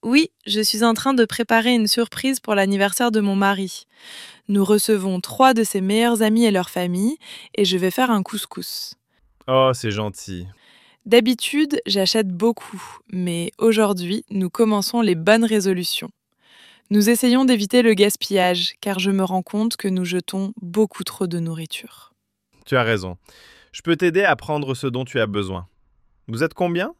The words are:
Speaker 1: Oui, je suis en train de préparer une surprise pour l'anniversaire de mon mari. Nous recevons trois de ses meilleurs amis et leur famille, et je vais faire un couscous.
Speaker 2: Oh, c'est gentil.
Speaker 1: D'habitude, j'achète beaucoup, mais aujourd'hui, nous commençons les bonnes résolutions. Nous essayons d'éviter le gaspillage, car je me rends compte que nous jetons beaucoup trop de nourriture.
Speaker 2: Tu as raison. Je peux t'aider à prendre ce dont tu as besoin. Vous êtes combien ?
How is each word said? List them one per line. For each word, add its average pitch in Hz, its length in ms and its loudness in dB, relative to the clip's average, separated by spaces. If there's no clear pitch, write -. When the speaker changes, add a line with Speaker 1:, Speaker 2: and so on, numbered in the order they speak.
Speaker 1:
Oui, 269 280 2
je 208 160 -2
suis 214 200 0
en 233 120 4
train 254 180 0
de 240 140 4
préparer 226 480 0
une 220 120 2
surprise 254 540 -2
pour 220 140 -2
l'anniversaire 196 560 2
de 220 100 0
mon 196 160 0
mari. 196 480 -2
Nous 202 160 2
recevons 196 560 0
trois 262 320 4
de 226 100 2
ses 196 200 -2
meilleurs 220 400 2
amis 220 240 4
et 214 40 4
leur 180 200 -2
famille, 185 480 -2
et 202 120 2
je 185 100 -2
vais 180 140 0
faire 254 200 0
un 208 120 2
couscous. - 720 -10
Speaker 2:
Oh, 131 280 4
c'est 113 160 -4
gentil. 98 560 -8
Speaker 1:
D'habitude, 254 800 2
j'achète 196 440 0
beaucoup, 190 540 -2
mais 175 460 -4
aujourd'hui, 208 720 0
nous 190 180 -2
commençons 214 540 0
les 185 140 2
bonnes 208 280 4
résolutions. 196 640 -2
Nous 208 220 4
essayons 247 340 4
d'éviter 247 380 4
le 226 100 6
gaspillage, 185 880 0
car 196 180 -4
je 190 120 0
me 196 120 0
rends 185 200 -2
compte 220 340 -4
que - 120 -6
nous 185 180 -2
jetons 190 560 -6
beaucoup 190 420 -2
trop - 220 -6
de 170 140 -4
nourriture. - 760 -10
Speaker 2:
Tu - 100 -4
as 123 100 4
raison. 95 340 -2
Je - 100 -18
peux 165 140 0
t'aider 180 280 0
à 165 100 4
prendre 143 400 -4
ce 127 120 -6
dont 127 180 -4
tu 123 160 -4
as 110 60 2
besoin. 95 420 -6
Vous 113 160 -4
êtes 160 120 -2
combien ? 180 460 -2